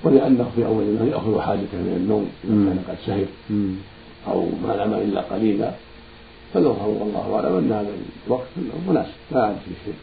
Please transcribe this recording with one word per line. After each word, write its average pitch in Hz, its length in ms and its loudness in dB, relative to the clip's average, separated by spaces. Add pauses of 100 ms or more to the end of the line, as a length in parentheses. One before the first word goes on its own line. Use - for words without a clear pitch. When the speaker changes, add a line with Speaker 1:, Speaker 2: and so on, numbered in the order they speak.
Speaker 1:
ولأنه 135 520 6
في 117 100 2
أول 110 180 2
النهار 110 240 2
يأخذ 107 320 0
حاجته 98 380 -4
من 92 200 -2
النوم 101 320 0 (140)
إذا 104 100 0
Speaker 2:
مم. 104 120 6
Speaker 1:
كان 92 220 0
قد 87 180 -8
سهر 101 200 -2 (240)
Speaker 2:
مم. 101 260 0 (520)
Speaker 1:
أو 90 220 0 (140)
ما 101 120 -2
نام 104 180 0
إلا 101 280 0
قليلا، 101 500 0 (840)
فالأظهر 107 360 2
والله 104 460 -2
أعلم 92 200 2
أن 92 160 2
هذا 104 200 -2 (360)
الوقت 127 200 0 (400)
مناسب، - 240 2 (200)
لا 127 120 4
أعرف 104 220 0
فيه 87 100 -10 (100)
شيء. 98 180 -8